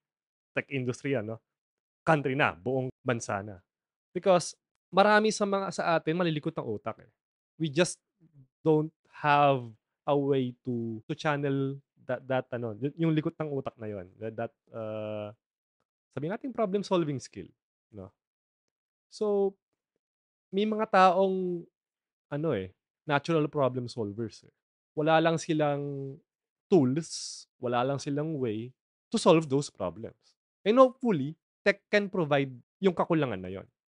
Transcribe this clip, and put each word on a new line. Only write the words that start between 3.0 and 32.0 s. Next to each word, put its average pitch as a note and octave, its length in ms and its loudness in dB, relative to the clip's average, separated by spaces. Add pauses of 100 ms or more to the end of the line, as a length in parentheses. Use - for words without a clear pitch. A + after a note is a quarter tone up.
bansa A#2 400 -4
na. G#2 160 -14 (560)
Because F3+ 400 2 (400)
marami G#3 400 4
sa G#3 140 -2
mga, G3 260 -2
sa E3+ 240 0
atin, D#3 160 -2
malilikot E3 400 -2
ang B2+ 140 -8
utak G#2+ 340 -8
eh. F2+ 80 -20 (480)
We D#3 140 -2
just E3 260 0 (640)
don't D#3 320 2 (300)
have C#3+ 420 4 (400)
a D3 80 2
way C3+ 480 0
to, A#2 480 -6
to - 80 -4
channel C#3 600 -2 (260)
that, B2+ 220 -6
that, B2+ 260 -2
ano, A#2 240 -8
y-, C#3 240 -6
yung D#3+ 140 0
likot D#3 180 -4
ng D#3 160 -8
utak C3+ 300 -8
na A2 100 -10
yun. G2 160 -10 (140)
That, A2+ 160 -10
that, A#2 160 -8 (180)
uh, G#2+ 640 -10 (800)
sabihin D#3+ 240 -6
natin C4 160 -10
problem G3+ 320 -2
solving D#3 320 0
skill, - 320 -14 (400)
no? G2 240 -18 (960)
So, G3+ 480 -2 (960)
may G3 80 2
mga G#3+ 320 -2
taong, F#3 720 4 (640)
ano D3 240 -4
eh, F#2+ 160 -4 (320)
natural D3+ 480 0
problem B2+ 400 -2
solvers G#2+ 560 -8
eh. - 80 -20 (400)
Wala D#3 240 2
lang E3 240 2
silang C#3+ 720 -2 (560)
tools, D3+ 720 2 (140)
wala A#2+ 240 0
lang C3+ 160 0
silang D3 400 -4
way A#2 320 -4 (400)
to A#3 80 -2
solve D#3+ 320 6
those C#3+ 160 0
problems. F2+ 720 -10 (240)
And A3 160 4
hopefully, G#3+ 560 4 (320)
tech G3+ 240 2
can G3+ 160 2